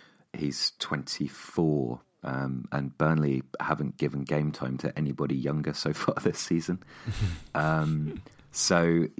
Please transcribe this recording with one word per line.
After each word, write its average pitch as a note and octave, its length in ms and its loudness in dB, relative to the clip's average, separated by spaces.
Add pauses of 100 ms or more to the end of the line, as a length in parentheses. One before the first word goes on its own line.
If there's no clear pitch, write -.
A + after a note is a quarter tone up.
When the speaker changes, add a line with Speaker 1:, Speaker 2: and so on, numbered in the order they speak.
(320)
Speaker 1:
he's - 460 -2
twenty-four, C#2+ 1200 -2 (240)
um, C2 480 -4
and C2+ 260 -4
Burnley D2+ 440 4 (180)
haven't D2+ 360 -2
given C#2+ 280 -2
game D2+ 260 2
time C2 280 -4
to - 200 -4
anybody D2 380 0
younger D2 360 -2
so - 200 -2
<laughs> - 20 -4
far - 280 0
this - 160 0
season. F2 440 0 (320)
Speaker 2:
<laughs> F2 400 -4
Speaker 1:
Um, D#2 680 0 (300)
so, E2+ 540 4 (140)